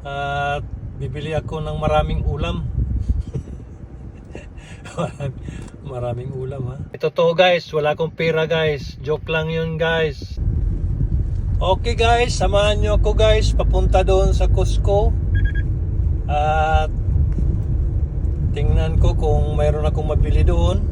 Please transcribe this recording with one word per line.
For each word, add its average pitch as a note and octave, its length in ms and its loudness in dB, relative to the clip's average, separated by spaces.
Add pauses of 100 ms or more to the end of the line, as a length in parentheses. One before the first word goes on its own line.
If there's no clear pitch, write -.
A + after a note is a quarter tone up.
At C#3+ 560 -4 (320)
bibili C#3+ 400 -8
ako D#3 240 -4
ng D3+ 160 -6
maraming D3+ 480 0
ulam. - 400 -4 (1700)
<laughs> - 640 -16
Maraming, C#3+ 480 -8 (400)
maraming B2 480 -8
ulam, C3 400 -8
ha. C3+ 60 -12 (180)
Ito D3+ 160 -2
to, E3+ 240 2
guys. F3+ 400 4
Wala D3 160 0
akong D#3 240 -4
pera, D#3+ 320 0
guys. D3+ 560 -2
Joke D3+ 240 -4
lang D#3+ 240 -2
yun, D#3+ 240 -4
guys. D#3+ 640 -2 (1200)
Okay, F#3+ 400 0
guys. A#3 320 4
Samahan G#3 480 2
nyo G#3 160 2
ako, G#3 160 4
guys. G#3+ 400 4
Papunta F#3 560 2
doon F#3+ 240 4
sa - 160 2
Costco. F#3 640 2 (1200)
At D#3 560 2 (1700)
tingnan - 480 2
ko - 160 4
kung D3+ 400 2
mayroon D3+ 240 2
akong D3+ 240 0
mabili D3 400 4
doon. E3+ 320 4 (120)